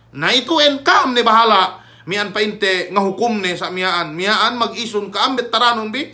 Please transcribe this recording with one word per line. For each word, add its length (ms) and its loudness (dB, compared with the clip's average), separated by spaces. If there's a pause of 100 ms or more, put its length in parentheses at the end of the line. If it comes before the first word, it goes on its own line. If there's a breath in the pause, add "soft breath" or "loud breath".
(160 soft breath)
Na 160 0
itu 320 0
en 160 2
kam 320 2
ni 80 0
bahala. 640 4 (240 loud breath)
Mian 240 -4
pa 80 -2
inte 480 -2
nga 160 0
hukum 400 -2
ni 80 -2
sa 160 -6
amiyaan. 480 -2
Miyaan 400 0
mag-isun 560 -4
ka 160 0
am 80 -4
betaranon 560 0
bi. 220 -6